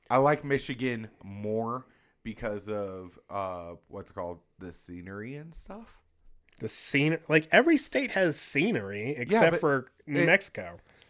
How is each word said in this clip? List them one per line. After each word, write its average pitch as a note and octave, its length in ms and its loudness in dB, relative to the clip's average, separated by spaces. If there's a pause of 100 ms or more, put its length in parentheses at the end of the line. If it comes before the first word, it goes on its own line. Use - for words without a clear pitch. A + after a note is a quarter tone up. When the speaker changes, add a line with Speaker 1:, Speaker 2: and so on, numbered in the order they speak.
(120)
Speaker 1:
I B2 60 6
like D3 260 4
Michigan B2+ 680 -2 (140)
more G#2+ 640 -4 (360)
because G#2 460 -8
of, F#2+ 480 -6 (140)
uh, F2+ 420 -6 (140)
what's G2 240 -14
it - 20 -20
called? F2 260 -8 (200)
The F2+ 120 -12
scenery F#2+ 640 -14
and D#3+ 180 -16
stuff. A3 420 -18 (640)
Speaker 2:
The - 100 -6
scene-, D3+ 480 0 (100)
like, D#3 240 4
every D4 260 8
state C4 340 -2
has F3+ 280 2
scenery B2 760 -2
Speaker 1:
Yeah, A#2+ 60 -8
Speaker 2:
except E3 300 4
Speaker 1:
but E3+ 80 -2
Speaker 2:
for C#3 320 2 (140)
New D3+ 160 0
Speaker 1:
it E3+ 60 6
Speaker 2:
Mexico. F3 500 0 (320)